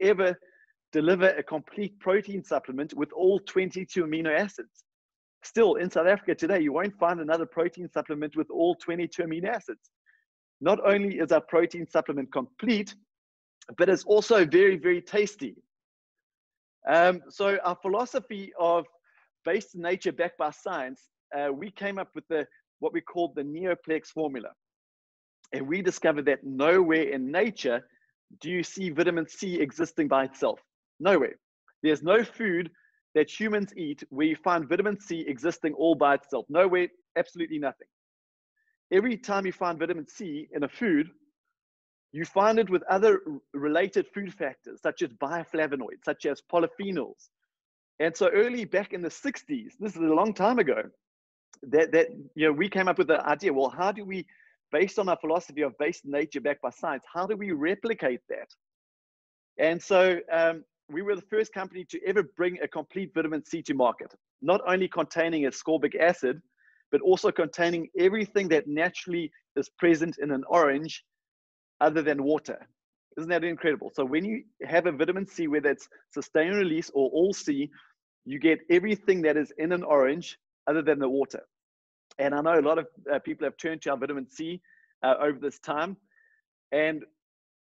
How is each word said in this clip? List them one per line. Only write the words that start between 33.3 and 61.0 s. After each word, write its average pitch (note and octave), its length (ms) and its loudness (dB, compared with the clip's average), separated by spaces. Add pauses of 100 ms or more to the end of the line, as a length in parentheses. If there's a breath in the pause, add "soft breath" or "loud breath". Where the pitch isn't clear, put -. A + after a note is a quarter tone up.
eat D3 340 -8
where C#3+ 160 -2
you D#3 100 -2
find E3+ 320 -2
vitamin G3 320 -2
C E3 260 -8
existing D3+ 460 -4
all D#3+ 240 2
by C#3+ 180 4
itself. C3+ 340 -6
Nowhere, F3+ 380 4 (300)
absolutely E3 420 -4
nothing. C#3 300 -8 (1040)
Every G#3+ 240 2
time G3 300 -4
you F3+ 60 -4
find E3+ 280 -4
vitamin E3 260 -4
C D#3 460 -12
in D3 100 -4
a C#3 60 -2
food, E3 400 0 (1040)
you D#3 120 -6
find G#3+ 360 4
it G#3 100 -2
with F3+ 140 2
other G3 420 4
r-, D3 140 -10 (120)
related E3 640 0
food G3 180 -8
factors, B2+ 480 -10
such D#3+ 220 -4
as E3 120 -4
bioflavonoids, C#3+ 880 -4
such D3+ 220 -4
as C#3+ 160 -4 (100)
polyphenols. E3+ 800 -4 (680)
And E3 180 0
so F#3+ 120 4
early A#3 360 2
back F#3+ 280 -2
in F3+ 100 -8
the E3 80 -4
sixties, C#3+ 680 -10
this G3 160 -6
is E3 60 -4
a D#3 120 4
long G3+ 180 2
time A3+ 280 2
ago, B2 220 0 (800)
that, D3+ 300 2
that, E3 180 4 (260)
you D3+ 100 2
know, D#3 60 4
we D#3+ 160 0
came F#3+ 180 0
up F3 120 0
with E3+ 100 2
the D#3 180 2
idea, D3+ 260 0
well, C3+ 180 2
how E3+ 200 -2
do G#3 140 -10
we, F#3+ 200 -8 (460 soft breath)
based F#3+ 300 0
on F#3+ 80 0
our E3+ 120 0
philosophy D#3 420 -2
of C3+ 160 -4
based D#3 260 -4
in C#3 80 -8
nature, D3 280 -4
backed C#3 220 -4
by B2 80 -4
science, C#3+ 420 -8
how F3+ 140 -4
do G#3+ 100 -4
we G3+ 140 -8
replicate E3 800 -4
that? - 200 -10 (1120)
And E3 240 0
so, F#3 380 4 (120)
um, E3 300 2 (300)
we D#3+ 100 -6